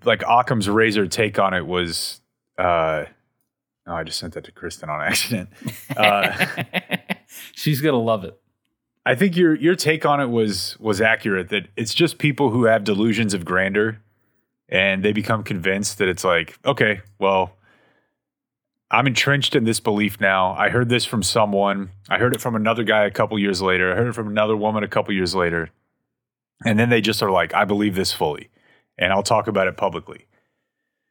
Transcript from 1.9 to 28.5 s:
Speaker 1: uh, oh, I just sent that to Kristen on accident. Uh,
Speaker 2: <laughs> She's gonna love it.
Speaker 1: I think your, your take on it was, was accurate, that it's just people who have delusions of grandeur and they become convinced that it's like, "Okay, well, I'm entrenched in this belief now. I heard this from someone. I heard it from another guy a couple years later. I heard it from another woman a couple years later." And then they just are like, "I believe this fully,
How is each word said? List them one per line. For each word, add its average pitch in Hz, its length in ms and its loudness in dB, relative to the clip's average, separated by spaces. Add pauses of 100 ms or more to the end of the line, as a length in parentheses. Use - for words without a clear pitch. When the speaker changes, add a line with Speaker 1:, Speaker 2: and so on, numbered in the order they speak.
Speaker 1:
uh, 80 460 0 (840)
oh, 87 80 -10
I 82 120 -6
just - 120 -10
sent 87 180 -12
that 82 100 -12
to - 80 -20
Kristen 80 360 -14
on 76 120 -6
accident. 95 480 -4 (460)
Uh, 101 500 0 (540)
Speaker 2:
<laughs> - 540 -14
She's 147 280 -2
gonna 143 180 2
love 113 240 0
it. - 160 -14 (680)
Speaker 1:
I 127 100 4
think 170 200 2
your, 170 200 4
your 165 200 2
take 160 300 -2
on 143 160 2
it 135 60 -2
was, 110 520 -2
was 107 220 -2
accurate, 107 480 0
that 101 260 -4
it's 113 180 -6
just 165 240 0
people 143 340 0
who 120 140 0
have 110 180 4
delusions 107 500 0
of 90 100 -4
grandeur 98 560 0 (680)
and 95 340 0
they 104 100 2
become 107 300 -2
convinced 95 540 -2
that 101 100 0
it's 92 160 -2
like, 85 420 0
"Okay, 110 360 0 (160)
well, 95 360 0 (1400)
I'm 123 160 2
entrenched 139 480 0
in 127 80 2
this 110 160 0
belief 104 400 -2
now. 95 340 2
I 101 160 0
heard 117 200 0
this 120 160 0
from 104 180 -2
someone. 98 680 0 (200)
I 95 80 0
heard 120 180 2
it - 60 -10
from 120 140 -4
another 113 280 0
guy 107 220 4
a 101 60 -2
couple 107 280 0
years 98 220 0
later. 92 300 2
I 90 40 0
heard 117 120 0
it 117 80 -6
from 110 120 -6
another 107 300 0
woman 107 260 0
a 98 40 -4
couple 107 260 -2
years 92 200 0
later." 85 360 0 (960)
And 110 120 2
then 120 120 4
they 117 120 4
just 107 220 0
are 101 80 2
like, 85 240 0
"I 101 100 4
believe 104 300 0
this 92 180 -2
fully, 76 360 -4 (480)